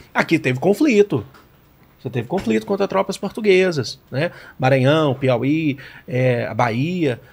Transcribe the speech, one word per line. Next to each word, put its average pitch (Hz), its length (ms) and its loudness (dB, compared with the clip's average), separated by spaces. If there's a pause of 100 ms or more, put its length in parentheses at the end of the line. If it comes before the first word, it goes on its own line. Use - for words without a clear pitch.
(140)
Aqui 165 240 0
teve 131 220 -2
conflito. 202 680 2 (760)
Você 131 100 -10
teve 120 160 -6
conflito 214 400 -2
contra 196 200 -2
tropas 190 300 -2
portuguesas, 185 840 0 (120)
né? 147 180 -4 (300)
Maranhão, 135 560 4
Piauí, 131 640 0 (280)
é, 127 380 0
a - 80 -8
Bahia, 123 680 -2 (140)